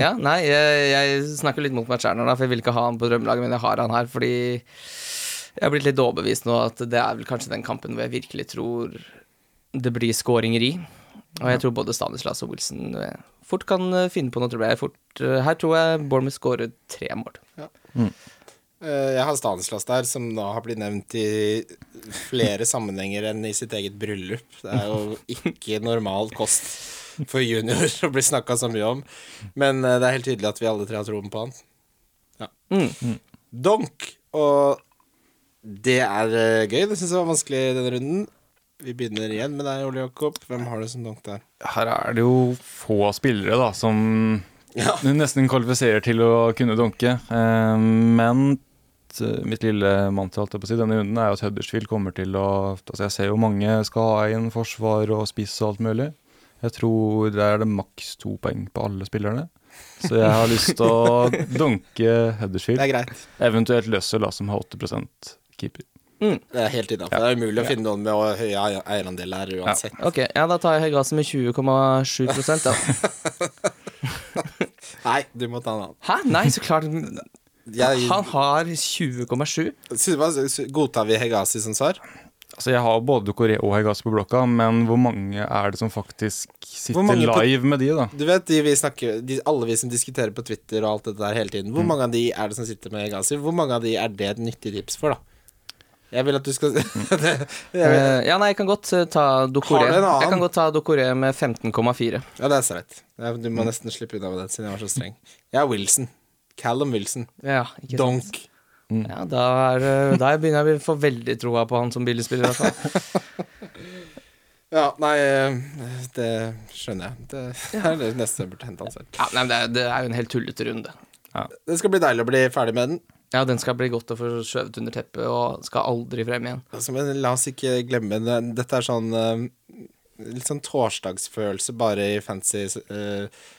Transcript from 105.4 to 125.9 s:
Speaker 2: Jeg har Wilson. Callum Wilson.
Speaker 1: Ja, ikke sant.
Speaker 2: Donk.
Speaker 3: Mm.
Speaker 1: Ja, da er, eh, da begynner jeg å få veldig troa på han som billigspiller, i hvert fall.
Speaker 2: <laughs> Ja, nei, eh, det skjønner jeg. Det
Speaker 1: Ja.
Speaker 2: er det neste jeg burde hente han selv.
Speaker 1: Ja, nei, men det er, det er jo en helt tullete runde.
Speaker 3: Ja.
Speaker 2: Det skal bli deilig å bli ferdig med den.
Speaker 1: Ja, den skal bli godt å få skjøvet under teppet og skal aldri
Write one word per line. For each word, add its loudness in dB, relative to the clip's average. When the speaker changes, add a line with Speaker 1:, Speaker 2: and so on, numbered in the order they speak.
Speaker 2:
Jeg 2
har 4
Wilson. 0
Callum -2
Wilson. -6
Speaker 1:
Ja, -2
ikke -4
sant. -
Speaker 2:
Donk. -2
Speaker 3:
Mm. 0
Speaker 1:
Ja, -8
da 4
er, 2
eh, 4
da 4
begynner 4
jeg 4
å -10
få 2
veldig 0
troa 2
på -2
han 0
som -4
billigspiller, 0
i 2
hvert -4
fall. -4
Speaker 2:
<laughs> -20
Ja, 2
nei, 2
eh, 2
det -2
skjønner -8
jeg. -16
Det -12
Speaker 1:
Ja. -4
Speaker 2:
er -2
det -2
neste -4
jeg -10
burde -16
hente -12
han -10
selv. -18
Speaker 1:
Ja, 0
nei, 0
men 0
det 2
er, 0
det 0
er -2
jo -4
en -2
helt -2
tullete -4
runde. -6
Speaker 3:
Ja. -6
Speaker 2:
Det -2
skal 2
bli 4
deilig 4
å -2
bli 4
ferdig 0
med 0
den. -6
Speaker 1:
Ja, 2
den 0
skal -2
bli 0
godt -4
å -6
få -4
skjøvet -6
under -8
teppet -8
og -2
skal -2
aldri -4